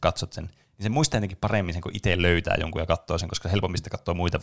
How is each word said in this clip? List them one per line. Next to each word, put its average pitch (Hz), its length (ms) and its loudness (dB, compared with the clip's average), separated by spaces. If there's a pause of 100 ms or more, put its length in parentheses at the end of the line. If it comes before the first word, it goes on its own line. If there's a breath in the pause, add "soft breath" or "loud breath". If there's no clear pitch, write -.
katsot 82 320 0
sen, - 120 -10
niin - 380 -16
se 107 60 0
muistaa 135 300 2
jotenkin 95 220 -2
paremmin 101 340 0
sen, 85 80 -4
kun - 140 -6
itse 90 260 2
löytää 85 380 4
jonkun 82 220 -4
ja 80 40 -2
katsoo 85 320 0
sen, 85 100 -4
koska - 200 -6
helpommin 92 300 0
sitä - 120 -6
katsoo - 240 -4
muita 87 280 0